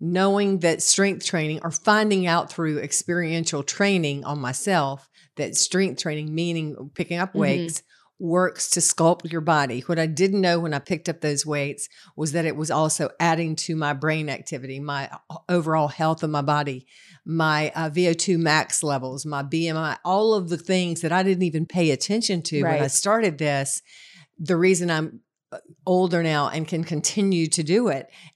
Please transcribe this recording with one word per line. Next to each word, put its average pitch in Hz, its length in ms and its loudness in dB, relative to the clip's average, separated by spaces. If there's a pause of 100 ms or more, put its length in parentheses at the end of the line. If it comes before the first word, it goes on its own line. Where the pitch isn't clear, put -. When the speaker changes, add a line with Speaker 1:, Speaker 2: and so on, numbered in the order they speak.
Speaker 1:
knowing 196 600 2
that 165 220 2
strength - 440 2
training, 156 360 -2
or 165 80 -4
finding 208 560 2
out 170 240 0
through 156 280 -2
experiential 165 840 -2
training 165 640 0
on 147 160 -6
myself 139 680 -2 (280)
that 131 200 -6
strength 185 440 0
training, 151 340 -6
meaning 160 600 -4
picking 170 240 -4
up 190 120 -2
Speaker 2:
Mm-hmm. 196 100 -6
Speaker 1:
weights, 156 420 0 (380)
works 175 500 0
to 175 100 0
sculpt 165 500 2
your 165 100 -4
body. 139 420 2
What 165 180 -2
I 160 60 2
didn't 190 340 2
know 175 180 4
when 160 160 -2
I 139 60 -2
picked 170 280 -4
up 160 120 -6
those 147 260 -2
weights 147 420 -4 (280)
was 147 160 -4
that 165 120 0
it 151 120 -2
was 151 160 -4
also 151 380 0 (100)
adding 165 360 0
to 165 200 -4
my 147 160 -2
brain 151 360 -2
activity, 135 520 -10
my 143 280 -6 (400)
overall 160 380 2
health 160 380 0
of 156 60 -2
my 147 120 0
body, 143 440 -2 (380)
my, 156 520 0
uh, 160 140 -2
V 180 180 2
O 165 60 4
two 170 240 0
max 156 440 2
levels, 135 420 -4
my 143 180 -4
B 165 260 -2
M 160 80 -2
I, 156 280 -2
all 214 300 4
of 185 140 -2
the 170 80 -2
things 180 460 0
that 160 100 0
I 185 100 4
didn't 190 220 2
even 160 220 0
pay 170 260 2
attention 196 500 0
to 143 200 -2
when 160 120 2
I 147 60 2
Speaker 2:
Right. 135 100 0
Speaker 1:
started 202 480 2
this. 143 440 -2 (580)
The 165 160 0
reason 175 340 4
I'm, 156 300 -2 (320)
uh, - 60 -12 (280)
older 180 380 4
now 151 240 2
and 160 180 -4
can 165 160 -2
continue 170 680 0
to 160 140 0
do 196 260 2
it, 135 200 -4 (280)